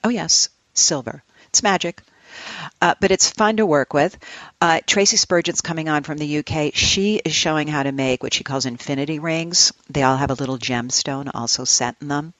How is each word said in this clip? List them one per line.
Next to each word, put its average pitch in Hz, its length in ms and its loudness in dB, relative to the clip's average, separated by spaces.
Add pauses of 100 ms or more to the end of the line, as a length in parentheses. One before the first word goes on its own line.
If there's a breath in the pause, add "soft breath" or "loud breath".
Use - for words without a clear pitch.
Oh, 214 60 0
yes, 175 400 0 (260)
silver. 139 480 -2 (260 soft breath)
It's - 140 0
magic. 175 380 0 (800 loud breath)
Uh, 175 200 4
but 190 100 4
it's - 200 2
fun 214 260 2
to 220 100 2
work 147 260 2
with. 151 240 2 (440 loud breath)
Uh, 165 260 4
Tracy 202 300 4
Spurgeon's 175 440 2
coming 160 280 -4
on 147 160 0
from 151 140 -6
the 151 80 -4
U 147 180 0
K. 151 280 0
She 208 440 2
is 156 180 -2
showing 156 320 0
how 151 160 -2
to 139 80 0
make 135 320 0
what 123 100 -4
she - 120 -4
calls 135 200 -2
infinity 139 540 -4
rings. 165 540 0 (180)
They 139 140 2
all 131 120 4
have 135 140 0
a 131 40 0
little 131 240 -4
gemstone 131 760 -4
also 117 300 -2
set 120 360 0
in 147 60 -10
them. 147 340 -4